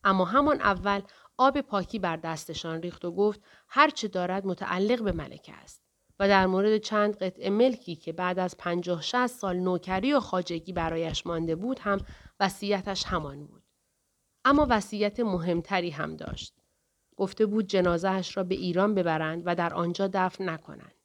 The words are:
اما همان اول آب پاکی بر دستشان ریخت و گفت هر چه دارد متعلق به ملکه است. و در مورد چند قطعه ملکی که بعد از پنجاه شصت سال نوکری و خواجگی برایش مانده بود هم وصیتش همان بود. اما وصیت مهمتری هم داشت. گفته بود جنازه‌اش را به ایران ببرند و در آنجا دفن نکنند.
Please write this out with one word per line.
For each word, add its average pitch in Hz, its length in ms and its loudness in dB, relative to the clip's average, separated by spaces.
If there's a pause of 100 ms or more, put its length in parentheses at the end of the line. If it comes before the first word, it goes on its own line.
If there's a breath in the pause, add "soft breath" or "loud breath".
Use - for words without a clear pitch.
اما 190 200 4
همان 277 360 4
اول 202 400 0 (360 loud breath)
آب 269 240 4
پاکی 208 380 -4
بر 175 180 -2
دستشان 160 680 -8
ریخت 175 220 -10
و 175 80 -6
گفت 208 280 2 (280 soft breath)
هر 302 220 4
چه 220 180 -6
دارد 185 380 -2
متعلق 190 560 0
به 196 100 0
ملکه 151 420 -8
است. - 280 -20 (360)
و 196 100 4
در 190 180 6
مورد 202 320 4
چند 208 380 0
قطعه 190 340 -4
ملکی 214 460 2
که - 160 -10
بعد 180 260 -2
از 180 180 -2
پنجاه 175 460 -2
شصت 247 240 2
سال 196 300 -4
نوکری 185 560 0
و 277 80 6
خواجگی 180 520 -4
برایش 165 540 -4
مانده 165 300 -2
بود 240 220 -4
هم 196 220 0 (400 loud breath)
وصیتش 196 640 -2
همان 147 420 -6
بود. - 160 -20 (840)
اما 285 260 6
وصیت 208 500 0
مهمتری 175 720 0
هم 156 260 -6
داشت. - 380 -10 (640)
گفته 196 300 0
بود 208 200 0
جنازه‌اش 185 680 0
را 190 80 -2
به 180 100 -2
ایران 185 400 2
ببرند 165 500 0
و 175 100 0
در 170 200 0
آنجا 175 380 0
دفن 185 360 -2
نکنند. - 460 -12 (100)